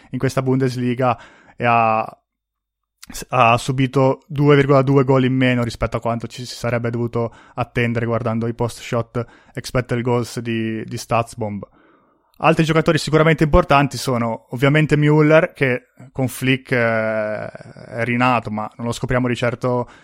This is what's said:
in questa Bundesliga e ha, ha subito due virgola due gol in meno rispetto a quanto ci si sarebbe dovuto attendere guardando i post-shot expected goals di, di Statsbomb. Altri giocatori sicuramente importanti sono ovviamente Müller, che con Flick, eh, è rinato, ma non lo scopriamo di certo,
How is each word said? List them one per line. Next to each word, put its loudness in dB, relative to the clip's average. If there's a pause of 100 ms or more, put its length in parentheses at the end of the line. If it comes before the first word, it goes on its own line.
(120)
in -6
questa -2
Bundesliga 0 (360)
e -4
ha, 0 (1080)
ha 4
subito 0
due 4
virgola 4
due 4
gol 4
in 2
meno 2
rispetto -6
a -6
quanto -4
ci -14
si -14
sarebbe -4
dovuto -4 (220)
attendere -2
guardando -2
i -4
post-shot -6 (280)
expected -4
goals -2
di, -4
di -10
Statsbomb. -4 (760)
Altri 4
giocatori 2
sicuramente 2
importanti 2
sono -4
ovviamente 2
Müller, 4
che -2 (240)
con -4
Flick, -2
eh, -2
è -12
rinato, 0
ma -8
non -10
lo -4
scopriamo -2
di 0
certo, -4 (140)